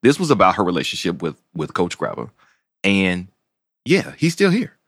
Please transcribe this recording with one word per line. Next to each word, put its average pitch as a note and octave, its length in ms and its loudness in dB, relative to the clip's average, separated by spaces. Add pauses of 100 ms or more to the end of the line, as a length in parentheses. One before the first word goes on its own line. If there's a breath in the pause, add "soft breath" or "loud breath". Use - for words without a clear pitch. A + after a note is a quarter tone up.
This C#3 140 4
was E3 140 0
about F#2 240 4
her G#2 80 0
relationship F2 580 -4
with, D#2+ 140 -6 (180)
with D#2 200 -6
Coach F2 240 -4
Graba. - 320 -8 (560)
And, F#2+ 420 0 (560)
yeah, E3+ 340 0
he's E3 140 2
still F#3+ 200 2
here. A3 260 -4 (100)